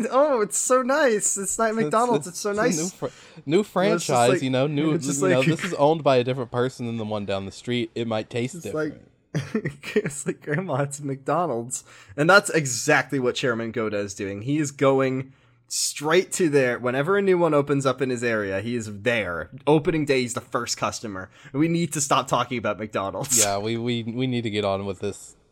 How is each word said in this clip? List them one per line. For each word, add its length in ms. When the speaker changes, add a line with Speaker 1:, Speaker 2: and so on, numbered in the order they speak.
Speaker 1:
"Oh, 320
it's 160
so 240
nice. 560
It's 220
not 100
Speaker 2:
It's, 60
Speaker 1:
McDonald's. 500
Speaker 2:
it's, 120
Speaker 1:
It's 20
so 100
Speaker 2:
it's 100
a 40
Speaker 1:
nice." 160
Speaker 2:
new 100
fr-, 160
new 120
Speaker 1:
And 0
it's 100
just 40
Speaker 2:
franchise, 580
Speaker 1:
like, 120
Speaker 2:
you 80
know, 160
new, 280
Speaker 1:
it's 120
just 160
Speaker 2:
you 80
know, 120
Speaker 1:
like 60
Speaker 2:
this 160
is 120
owned 280
by 120
a 80
different 260
person 380
than 100
the 80
one 220
down 180
the 60
street. 420
It 140
might 240
taste 240
Speaker 1:
It's 80
Speaker 2:
different. 400
Speaker 1:
like, 600
<laughs> 0
it's 300
like, 160
"Grandma, 400
it's 200
McDonald's." 840
And 100
that's 220
exactly 680
what 160
Chairman 360
Goda 220
is 120
doing. 260
He 160
is 140
going 600
straight 640
to 160
there. 300
Whenever 360
a 60
new 160
one 160
opens 320
up 160
in 80
his 140
area, 380
he 140
is 280
there. 480
Opening 380
day, 160
he's 120
the 80
first 360
customer. 520
We 140
need 260
to 80
stop 260
talking 300
about 220
McDonald's. 600
Speaker 2:
Yeah, 200
we, 180
we, 240
we 240
need 160
to 80
get 160
on 220
with 120
this. 360